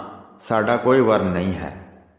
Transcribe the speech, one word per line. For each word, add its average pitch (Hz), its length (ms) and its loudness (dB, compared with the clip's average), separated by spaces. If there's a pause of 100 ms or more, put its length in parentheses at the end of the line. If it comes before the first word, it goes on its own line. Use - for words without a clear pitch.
(400)
ਸਾਡਾ 113 380 0
ਕੋਈ 127 240 4
ਵਰਨ 107 240 2
ਨਹੀਂ 90 280 -2
ਹੈ।" 82 500 -14 (160)